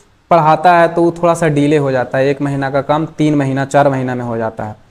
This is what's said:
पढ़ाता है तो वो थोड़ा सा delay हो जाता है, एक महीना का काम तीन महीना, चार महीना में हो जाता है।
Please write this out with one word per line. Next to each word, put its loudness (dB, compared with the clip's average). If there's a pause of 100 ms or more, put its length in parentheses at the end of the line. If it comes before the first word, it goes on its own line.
(300)
पढ़ाता 4
है 4
तो -2
वो 2
थोड़ा 0
सा -2
delay 2
हो 0
जाता -2
है, 2
एक -2
महीना -4
का -2
काम -2
तीन -2
महीना, -2
चार 2
महीना -2
में -6
हो -6
जाता -6
है। -14 (100)